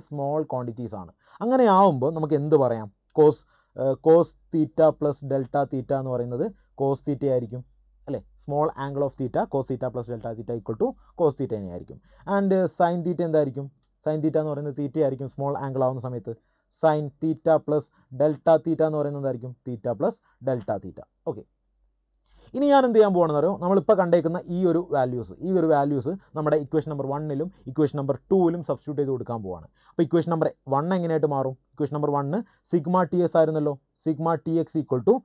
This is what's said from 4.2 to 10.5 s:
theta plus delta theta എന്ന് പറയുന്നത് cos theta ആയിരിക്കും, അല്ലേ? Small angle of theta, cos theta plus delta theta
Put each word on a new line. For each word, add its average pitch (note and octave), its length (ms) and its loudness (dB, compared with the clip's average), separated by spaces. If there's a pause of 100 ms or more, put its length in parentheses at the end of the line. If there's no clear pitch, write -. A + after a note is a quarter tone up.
theta D#3+ 340 2 (120)
plus D3 180 -2 (140)
delta C3+ 300 -2 (120)
theta C3+ 280 -4
എന്ന് C3 140 -6
പറയുന്നത് B2 300 -4 (360)
cos C#3 260 0
theta C#3+ 260 -2
ആയിരിക്കും, B2 300 -4 (460)
അല്ലേ? B2+ 120 -6 (240)
Small D3 240 -2 (160)
angle C#3 240 -4
of - 120 -12
theta, C3+ 200 -4 (120)
cos C3+ 180 -2
theta B2+ 240 -6
plus A#2+ 180 -8
delta A#2 260 -10
theta A#2+ 220 -8